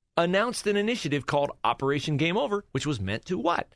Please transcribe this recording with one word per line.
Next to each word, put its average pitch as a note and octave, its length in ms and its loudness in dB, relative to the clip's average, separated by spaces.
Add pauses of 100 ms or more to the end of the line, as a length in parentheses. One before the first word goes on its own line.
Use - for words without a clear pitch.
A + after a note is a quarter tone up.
(180)
announced F#3+ 500 2
an G3+ 80 4
initiative G3+ 500 0
called C#3+ 260 0 (120)
Operation C#3 540 0
Game E3+ 180 2
Over, G#3 360 -2
which C3+ 140 -2
was D3 140 0
meant G2 260 -4
to F#3 120 -2
what? - 380 0